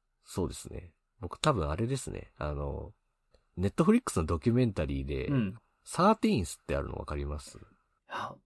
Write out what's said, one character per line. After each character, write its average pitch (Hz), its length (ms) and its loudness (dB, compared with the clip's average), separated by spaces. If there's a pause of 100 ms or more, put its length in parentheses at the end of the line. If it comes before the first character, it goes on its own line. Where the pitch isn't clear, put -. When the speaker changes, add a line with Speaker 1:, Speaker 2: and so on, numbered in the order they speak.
(240)
Speaker 1:
そ - 220 -2
う - 20 0
で - 60 -8
す - 180 -12
ね。 90 200 -12 (280)
僕 - 180 -10
多 - 140 4
分 80 180 0
あ 80 60 -2
れ 117 100 0
で 135 100 -2
す - 140 -6
ね。 - 280 -10
あ 147 140 -4
の、 139 400 -6 (680)
Netflix 160 600 4
の 80 60 2
ド 82 120 0
キ 120 120 2
ュ 113 40 6
メ 127 100 6
ン 110 80 2
タ 82 120 -2
リ 69 200 -2
ー - 20 -6
で、 71 200 -2
Speaker 2:
う 143 80 0
ん。 113 240 0 (260)
Speaker 1:
サ 190 280 4
ー - 40 2
テ 226 120 2
ィ 190 100 4
ー 95 40 2
ン 85 40 -4
ス - 160 -10
っ - 20 -20
て 71 120 0
あ 71 40 0
る - 80 -4
の - 60 -6
わ - 120 -8
か 73 100 -6
り 71 80 -2
ま 73 160 -4
す？ - 180 -16 (500)
Speaker 2:
あ、 - 260 -8 (120)